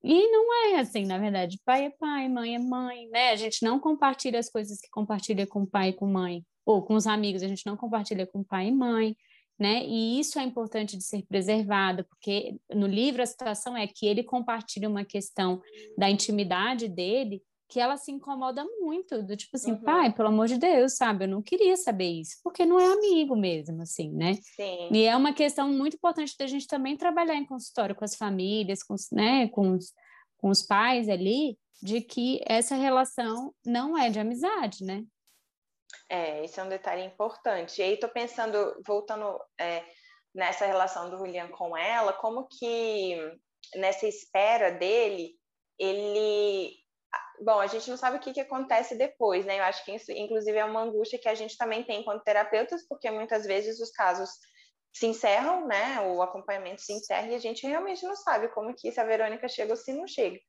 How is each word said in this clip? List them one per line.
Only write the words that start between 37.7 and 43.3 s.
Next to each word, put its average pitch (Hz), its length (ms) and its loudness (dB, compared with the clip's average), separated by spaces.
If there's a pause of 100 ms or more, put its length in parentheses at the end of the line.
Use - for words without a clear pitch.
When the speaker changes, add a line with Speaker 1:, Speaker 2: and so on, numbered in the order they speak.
Speaker 2:
E - 20 2
aí, 196 140 2
tô 226 120 -4
pensando, 226 800 -2
voltando, 208 540 -4 (180)
é, 170 260 -4 (480)
nessa 185 340 0
relação 185 440 0
do 185 80 -10
Julian 175 300 -8
com 170 280 -8
ela, 208 360 2
como 233 340 -4
que 220 680 -4 (580)